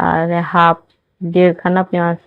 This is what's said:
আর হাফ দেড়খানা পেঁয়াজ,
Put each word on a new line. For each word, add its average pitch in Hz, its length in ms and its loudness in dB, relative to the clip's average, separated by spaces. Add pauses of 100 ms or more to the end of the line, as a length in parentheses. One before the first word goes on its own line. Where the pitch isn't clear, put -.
আর 165 180 -2 (240)
হাফ 170 260 2 (440)
দেড়খানা 180 680 0
পেঁয়াজ, 170 380 -4